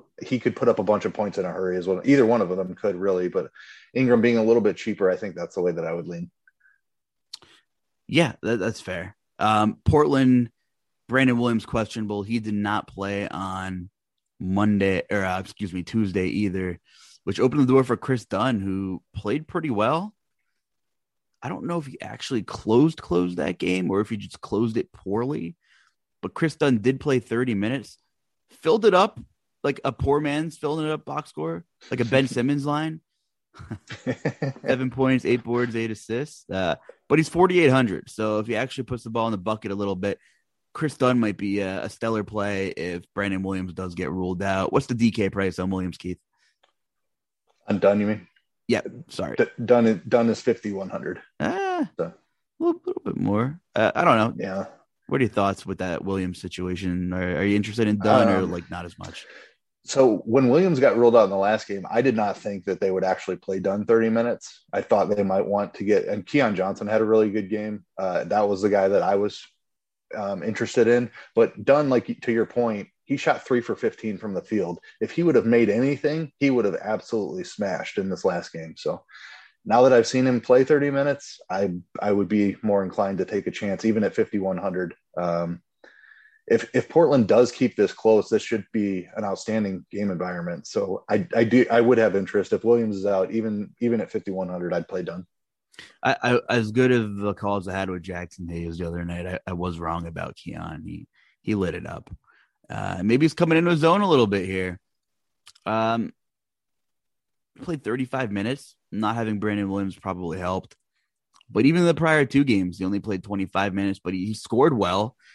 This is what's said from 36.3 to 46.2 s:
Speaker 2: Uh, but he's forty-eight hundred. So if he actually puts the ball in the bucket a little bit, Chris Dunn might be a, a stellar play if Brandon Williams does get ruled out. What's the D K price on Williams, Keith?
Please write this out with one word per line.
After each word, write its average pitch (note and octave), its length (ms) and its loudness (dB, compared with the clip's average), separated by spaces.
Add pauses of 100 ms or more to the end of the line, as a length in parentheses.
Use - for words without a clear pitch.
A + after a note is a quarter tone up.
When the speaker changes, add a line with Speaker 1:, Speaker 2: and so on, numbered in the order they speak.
Speaker 2:
Uh, F#2 280 0 (340)
but D3 80 4
he's D#3 100 4
forty-eight F3 440 4
hundred. A#2+ 400 2
So G#2+ 260 -2
if G#2+ 80 -2
he A#2 100 -4
actually B2+ 280 -4
puts A#2+ 200 -10
the A#2 60 -14
ball A2+ 160 -2
in A2+ 60 0
the G#2+ 80 -4
bucket G#2+ 320 -4
a - 40 -4
little G2 200 -2
bit, G2 240 -4 (540)
Chris D3+ 220 -4
Dunn B2 240 2
might G#2+ 180 0
be G2+ 240 -4
a, F#2+ 240 -6
a G#2 40 -6
stellar A2 340 -4
play G2+ 440 -4
if F2 360 -8 (120)
Brandon G2 260 -2
Williams F#2 320 -6
does F#2 220 -10
get E2 160 -6
ruled F2+ 320 -4
out. F#2+ 280 -2
What's C#3 140 0
the - 80 -6
D A#2 160 4
K G2 220 0
price G2 260 -2
on F#2 140 -4
Williams, F2+ 260 -6
Keith? F2+ 220 -8 (1500)